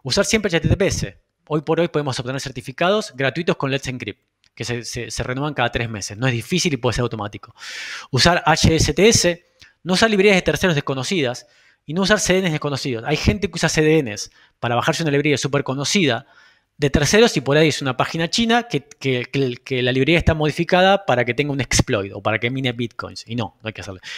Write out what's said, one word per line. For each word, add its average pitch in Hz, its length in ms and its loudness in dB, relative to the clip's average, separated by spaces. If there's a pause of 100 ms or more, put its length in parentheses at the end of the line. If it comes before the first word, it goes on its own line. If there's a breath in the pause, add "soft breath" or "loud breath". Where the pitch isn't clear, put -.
usar 190 200 0
siempre 214 240 0
H 165 120 0
T - 80 2
T 175 80 4
P 185 100 2
S. - 320 -4 (300)
Hoy 151 140 -2
por - 180 0
hoy 170 80 2
podemos 147 320 -2
obtener 131 200 -6
certificados 170 760 -4
gratuitos 135 400 -2
con 135 160 -4
Let's 139 160 -4
Encrypt, 113 320 -10 (340)
que 117 100 -10
se, 117 200 -6
se, 113 260 -10
se 123 140 -8
renuevan 135 280 -4
cada 120 200 0
tres 117 180 -4
meses. 101 260 -8
No 127 120 -2
es 127 40 2
difícil 160 400 -2
y 135 40 0
puede 117 180 0
ser 127 80 -2
automático. 110 540 -8 (560 loud breath)
Usar 170 340 2
H 156 300 4
S 151 180 2
T 196 140 4
S, 175 380 2 (360 soft breath)
no 180 120 -2
usar 226 140 4
librerías 202 280 4
de 180 60 2
terceros 165 340 2
desconocidas 135 720 -2 (360 soft breath)
y 143 80 -10
no 185 100 -2
usar 196 180 4
C 180 140 2
D 190 80 2
Ns 175 100 0
desconocidos. 139 520 -4
Hay 147 120 0
gente 208 340 0
que 170 60 -12
usa 165 120 0
C - 140 2
D 156 180 6
Ns 104 300 -6 (300 soft breath)
para 117 160 0
bajarse 156 260 0
una 160 80 0
librería 143 260 2
súper 139 280 -2
conocida 135 600 0 (520 soft breath)
de 143 140 0
terceros 208 460 4
y 160 40 0
por 135 160 2
ahí 156 120 6
es - 140 -2
una 131 140 -4
página 165 320 -2
china 233 360 0
que, 147 200 -4
que, 127 420 -4
que, 131 360 -2
que 127 180 -4
la 123 120 2
librería 135 260 4
está 160 160 2
modificada 180 720 2
para 123 180 2
que 120 80 0
tenga 143 200 -2
un 139 80 -2
exploit 101 520 0
o 104 80 -12
para 107 200 -2
que 120 100 -2
mine 131 220 -2
bitcoins. 113 560 -8
Y 117 80 -6
no, 107 260 -6
no 110 60 -8
hay 107 40 -4
que - 80 -14
hacerlo. 95 200 -14 (180 loud breath)